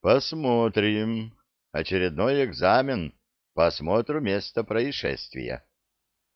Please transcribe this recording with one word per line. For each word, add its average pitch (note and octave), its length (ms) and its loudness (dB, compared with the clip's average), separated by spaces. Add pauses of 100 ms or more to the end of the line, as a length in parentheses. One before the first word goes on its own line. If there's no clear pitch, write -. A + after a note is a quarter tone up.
Посмотрим. A2+ 1300 2 (380)
Очередной F#2 720 0
экзамен G2+ 720 0 (400)
по E2 140 4
осмотру A2+ 520 -2
места G2+ 440 -2
происшествия. C#2 1000 -6 (720)